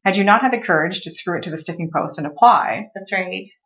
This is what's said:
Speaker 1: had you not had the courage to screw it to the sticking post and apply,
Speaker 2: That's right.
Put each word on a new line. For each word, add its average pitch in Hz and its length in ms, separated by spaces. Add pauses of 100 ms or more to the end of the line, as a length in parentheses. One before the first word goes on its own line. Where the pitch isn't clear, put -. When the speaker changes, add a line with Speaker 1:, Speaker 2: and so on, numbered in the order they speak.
Speaker 1:
had 190 120
you 202 80
not 208 180
had 254 100
the 233 80
courage 175 420
to 165 80
screw - 280
it - 60
to 170 60
the 156 80
sticking 160 360
post 147 240
and 147 80
apply, 196 680
Speaker 2:
That's 196 180
right. 190 360 (180)